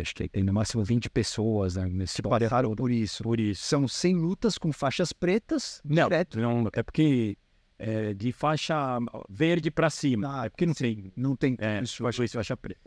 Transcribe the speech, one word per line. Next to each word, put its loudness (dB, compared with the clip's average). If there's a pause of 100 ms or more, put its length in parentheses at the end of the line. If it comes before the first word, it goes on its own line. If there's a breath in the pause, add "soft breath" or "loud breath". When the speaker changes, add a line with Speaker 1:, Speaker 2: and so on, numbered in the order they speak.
Speaker 1:
Acho -6
que -4
tem -2
no 4
máximo 0
vinte 0
pessoas, 0
né, -2
nesse -4
Speaker 2:
que -2
passaram 2
Speaker 1:
todo. -4
Speaker 2:
por 0
isso. -2
Speaker 1:
Por 0
isso. 0
Speaker 2:
São 2
cem 2
lutas 0
com -2
faixas -2
pretas, -2
Speaker 1:
Não, 4
Speaker 2:
direto. 0
Speaker 1:
não, 2
é -2
porque 2 (420)
é -2
de -4
faixa -2 (320)
verde 2
pra 2
cima. 0
Speaker 2:
Ah, -4
Speaker 1:
É -4
porque 0
não 4
Speaker 2:
sim. -6
Speaker 1:
tem. -4
Speaker 2:
Não 0
tem 2
Speaker 1:
É, -2
Speaker 2:
isso. -6
Speaker 1:
faixa, 0
faixa -4
preta. -12